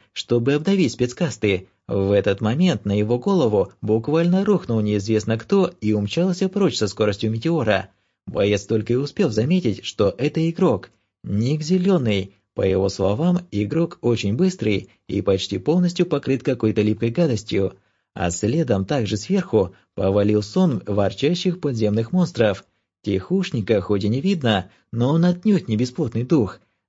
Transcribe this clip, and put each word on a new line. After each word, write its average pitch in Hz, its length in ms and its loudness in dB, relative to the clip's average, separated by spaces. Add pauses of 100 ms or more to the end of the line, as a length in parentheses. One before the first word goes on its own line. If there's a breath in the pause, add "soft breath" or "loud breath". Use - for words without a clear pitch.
(140)
чтобы 120 400 0
обновить 156 400 0
спецкасты. 120 720 -2 (200 loud breath)
В 98 240 0
этот 98 300 2
момент 131 440 0
на 101 120 0
его 107 220 0
голову 120 520 2 (100)
буквально 160 640 0
рухнул 175 380 0
неизвестно 107 560 0
кто 98 420 0
и 107 140 0
умчался 175 560 0
прочь 190 280 0
со 107 100 0
скоростью 107 440 -2
метеора. 113 580 0 (360)
Боец 101 400 0
только 110 280 -2
и 123 40 2
успел 143 320 -2
заметить, 117 560 0
что 101 320 0
это 160 320 -2
игрок. 165 400 0 (340)
Ник 117 380 -2
зелёный. 151 720 0 (220 soft breath)
По 104 60 -4
его 95 280 2
словам, 156 600 0
игрок 139 500 -2
очень 117 340 0
быстрый 135 540 0 (180 soft breath)
и 98 140 -2
почти 98 380 0
полностью 175 460 0
покрыт 135 360 -2
какой-то 110 400 0
липкой 107 300 0
гадостью. 113 640 0 (380 soft breath)
А 90 180 -2
следом 113 540 0
также 107 320 -2
сверху 113 580 0 (180 soft breath)
повалил 101 480 2
сон 147 440 0
ворчащих 135 760 0
подземных 113 540 0
монстров. 123 520 0 (400)
Тихушника 98 760 -2
хоть 101 220 -2
и 101 60 0
не 123 100 0
видно, 139 520 0 (200 soft breath)
но 120 200 0
он 165 140 4
отнюдь 180 420 0
не 110 100 0
бесплотный 123 460 -4
дух. 127 360 0 (300)